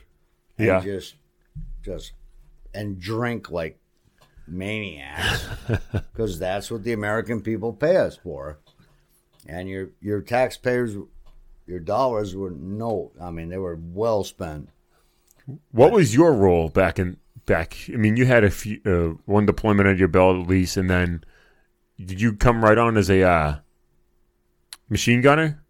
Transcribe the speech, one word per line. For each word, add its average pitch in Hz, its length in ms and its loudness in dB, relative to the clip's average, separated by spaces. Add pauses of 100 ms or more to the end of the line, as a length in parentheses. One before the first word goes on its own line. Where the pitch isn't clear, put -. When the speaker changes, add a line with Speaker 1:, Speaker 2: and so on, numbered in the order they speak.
(580)
Speaker 1:
And 110 100 2
Speaker 2:
Yeah. 95 140 4
Speaker 1:
just, 95 340 -10 (680)
just, 90 300 -12 (600)
and 101 260 -10
drink 113 500 -6
like 80 300 -8 (680)
maniacs 90 1000 -8 (220)
Speaker 2:
<laughs> - 480 -4
Speaker 1:
'cause 104 240 -6
that's 95 320 -6
what 113 120 -8
the 117 100 -4
American 107 480 -4
people 110 320 -6
pay 165 240 0
us 113 200 0
for. 76 420 -12 (880)
And 87 200 -10
your, 95 220 -8 (100)
your 101 220 -4
taxpayers, 123 760 -2 (680)
your 87 140 -10
dollars 107 560 -2
were 95 160 -8
no, 98 680 -8
I 87 120 -12
mean, 82 180 -10
they 90 80 -8
were 90 240 -8
well 98 420 -2
spent. 78 460 -12 (1000)
Speaker 2:
What 123 180 8
Speaker 1:
But - 40 -2
Speaker 2:
was 156 200 4
your 160 200 6
role 87 360 4
back 90 300 2
in, 90 180 -4 (280)
back, 82 300 -2 (160)
I - 60 -8
mean, 107 180 2
you 123 100 4
had 120 180 6
a 98 80 4
few, - 340 -8
uh, 85 400 0
one 104 200 4
deployment 101 420 4
under 98 100 4
your 92 100 4
belt 92 340 4
at 87 60 -8
least, 92 300 2
and 92 120 0
then 90 340 0 (800)
did 95 180 -8
you 113 120 0
come 117 300 2
right 107 140 8
on 117 200 2
as 95 120 2
a, 95 140 6
uh, 80 320 2 (1300)
machine 120 320 2
gunner? 151 480 2